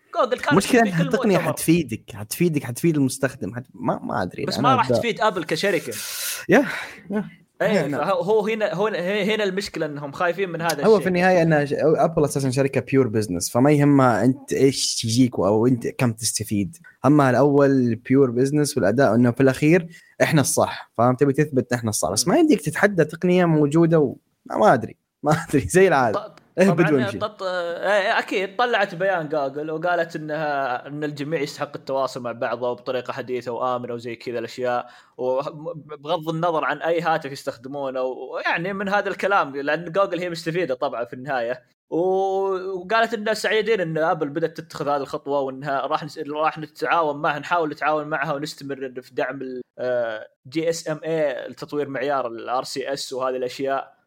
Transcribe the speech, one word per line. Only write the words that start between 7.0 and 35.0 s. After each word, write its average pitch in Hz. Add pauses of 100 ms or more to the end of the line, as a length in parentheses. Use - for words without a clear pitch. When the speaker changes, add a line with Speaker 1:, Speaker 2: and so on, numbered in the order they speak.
Speaker 2:
يا. 208 (360)
Speaker 1:
إيه، 202
Speaker 2:
هنا. 143
Speaker 1:
فهو 185
هنا، 214
هو 202
هنا 202
المشكلة 185
إنهم 143
خايفين 180
من 165
هذا 160
Speaker 2:
هو 220
Speaker 1:
الشيء. 208
Speaker 2:
في 175
النهاية 180
إن 156
ش-، 139
أبل 160
أساسًا 135
شركة 131
بيور 135
بزنس، 104
فما 131
يهمها 135
أنت -
إيش -
يجيك 120
أو 107
أنت 123
كم 120
تستفيد. 107 (280)
أما 139
الأول 135
بيور 131
بزنس 139
والأداء 113
إنه 123
في 127
الأخير 151 (340)
إحنا 139
الصح، -
فاهم؟ 123
تبي 139
تثبت 131
إحنا 117
الصح، 87
بس -
Speaker 1:
مم. 196
Speaker 2:
ما 320
يمديك 302
تتحدى 170
تقنية 180
موجودة 160
و-، 131 (300)
ما، -
ما 202
أدري، 110 (260)
ما 156 (120)
أدري، 143
زي 190
العادة. 123
Speaker 1:
ط-، - (200)
Speaker 2:
اهبد 185
Speaker 1:
طبعًا، 147
Speaker 2:
وامشي. 107
Speaker 1:
طط-، 208
إيه، 180
أكيد 196
طلعت 214
بيان 175
جوجل 147
وقالت 170
إنها، 147
إن 147
الجميع 147
يستحق 147
التواصل 135
مع 120
بعضه 120
بطريقة 123
حديثة 123
وآمنة 123
وزي 120
كذا 117
الأشياء، 123 (280)